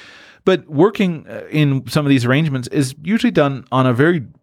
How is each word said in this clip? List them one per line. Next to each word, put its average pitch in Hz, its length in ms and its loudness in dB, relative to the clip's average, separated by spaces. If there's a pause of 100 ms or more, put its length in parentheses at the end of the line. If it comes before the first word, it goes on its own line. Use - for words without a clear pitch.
(440)
But 185 240 0
working, 175 580 0
uh, 107 240 -16
in 139 360 0
some 147 180 -2
of 143 60 2
these 127 160 4
arrangements 135 420 0
is 135 340 -2
usually 220 280 0
done 139 420 0
on 127 140 2
a 127 80 2
very 147 320 0 (160)